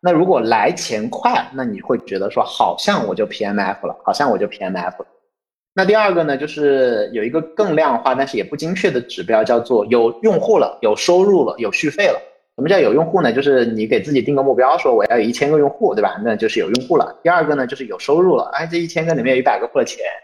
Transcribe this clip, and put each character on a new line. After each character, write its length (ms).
那 100
如 140
果 160
来 300
钱 380
快， 440
那 100
你 160
会 200
觉 200
得 100
说， 140
好 340
像 300
我 80
就 100
P 200
M 120
F 300
了， 160
好 80
像 180
我 80
就 100
P 140
M 140
F 280
了。 40
那 120
第 100
二 180
个 100
呢， 120
就 100
是 680
有 100
一 60
个 100
更 380
量 260
化， 100
但 140
是 80
也 80
不 140
精 180
确 160
的 80
指 240
标， 180
叫 160
做 280
有 360
用 160
户 200
了、 240
有 140
收 280
入 220
了、 140
有 120
续 180
费 180
了。 120
什 80
么 40
叫 120
有 160
用 100
户 160
呢？ 100
就 120
是 200
你 220
给 160
自 100
己 80
定 160
个 60
目 140
标， 240
说 160
我 100
要 140
有 40
一 80
千 200
个 80
用 100
户， 240
对 80
吧？ 240
那 100
就 140
是 100
有 120
用 160
户 100
了。 240
第 80
二 160
个 80
呢， 140
就 80
是 100
有 140
收 200
入 160
了， 180
哎， 120
这 120
一 100
千 180
个 80
里 80
面 140
有 40
一 40
百 160
个 80
付 100
了 80
钱。 180